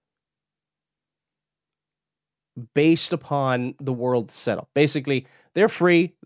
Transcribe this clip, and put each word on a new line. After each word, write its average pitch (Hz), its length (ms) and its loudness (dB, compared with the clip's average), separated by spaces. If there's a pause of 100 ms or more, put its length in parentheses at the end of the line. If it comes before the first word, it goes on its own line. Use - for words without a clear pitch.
(2750)
based 160 380 2
upon 131 640 -4
the 135 140 -8
world 123 400 -2
setup." - 420 -6
Basically, 139 520 0 (280)
they're 202 140 4
free, 175 460 2 (120)